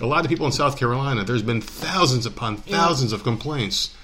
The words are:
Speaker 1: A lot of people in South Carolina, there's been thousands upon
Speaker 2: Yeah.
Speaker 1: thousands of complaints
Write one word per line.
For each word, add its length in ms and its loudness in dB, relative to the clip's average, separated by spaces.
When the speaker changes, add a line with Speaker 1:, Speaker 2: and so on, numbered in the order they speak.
Speaker 1:
A 40 -2
lot 200 2
of 40 0
people 180 0
in 40 2
South 260 2
Carolina, 460 0
there's 200 0
been 180 0
thousands 640 0
upon 400 -6
Speaker 2:
Yeah. 160 -2
Speaker 1:
thousands 320 2
of 100 -4
complaints 680 -2